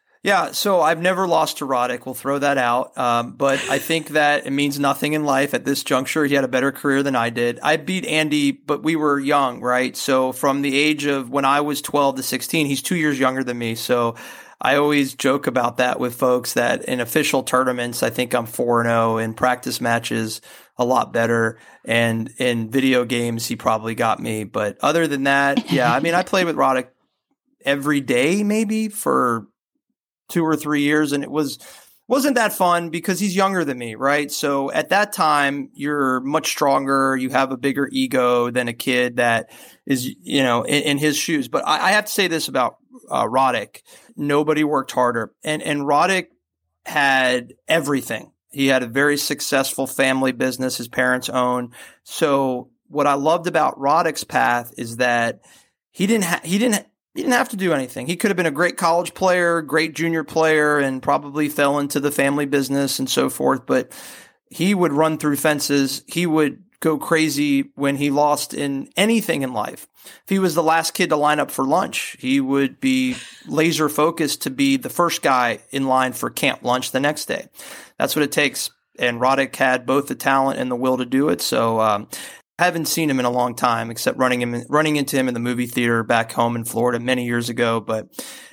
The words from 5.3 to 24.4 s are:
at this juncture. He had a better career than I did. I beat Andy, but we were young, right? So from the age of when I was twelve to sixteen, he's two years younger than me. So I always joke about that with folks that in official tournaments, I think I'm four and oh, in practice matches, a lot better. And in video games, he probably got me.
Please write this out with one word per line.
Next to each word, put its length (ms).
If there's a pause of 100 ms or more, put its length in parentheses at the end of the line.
at 100
this 220
juncture. 400
He 100
had 80
a 60
better 240
career 300
than 120
I 140
did. 340
I 140
beat 280
Andy, 460
but 320
we 140
were 200
young, 440
right? 340
So 380
from 300
the 140
age 280
of 240
when 160
I 160
was 200
twelve 360
to 60
sixteen, 440
he's 140
two 160
years 200
younger 280
than 120
me. 180
So 400 (440)
I 160
always 400
joke 320
about 300
that 240
with 140
folks 380
that 300
in 160
official 440
tournaments, 600
I 60
think 260
I'm 100
four 360
and 100
oh, 260
in 160
practice 480
matches, 580 (380)
a 80
lot 260
better. 460 (260)
And 540
in 320
video 360
games, 420
he 80
probably 400
got 240
me. 240